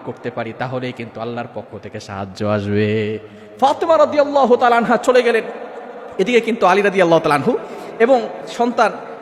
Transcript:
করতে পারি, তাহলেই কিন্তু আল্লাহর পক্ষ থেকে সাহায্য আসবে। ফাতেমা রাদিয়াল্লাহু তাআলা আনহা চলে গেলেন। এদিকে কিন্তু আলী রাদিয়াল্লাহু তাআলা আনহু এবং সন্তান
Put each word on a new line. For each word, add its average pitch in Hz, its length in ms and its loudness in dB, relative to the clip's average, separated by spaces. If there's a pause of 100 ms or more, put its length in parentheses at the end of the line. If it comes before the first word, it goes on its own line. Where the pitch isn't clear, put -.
করতে 120 260 -10
পারি, 113 280 -8
তাহলেই 123 340 -6
কিন্তু 110 280 -14
আল্লাহর 117 340 -8
পক্ষ 107 280 -14
থেকে 104 180 -14
সাহায্য 98 460 -8
আসবে। 104 720 0 (420)
ফাতেমা 302 380 2
রাদিয়াল্লাহু 277 580 4
তাআলা 240 200 4
আনহা 233 200 2
চলে 247 260 4
গেলেন। 226 220 0 (760)
এদিকে 220 220 4
কিন্তু 220 260 0
আলী 190 160 6
রাদিয়াল্লাহু 180 380 4
তাআলা 156 140 2
আনহু 185 240 0 (400)
এবং 226 300 4 (200)
সন্তান 233 440 0 (300)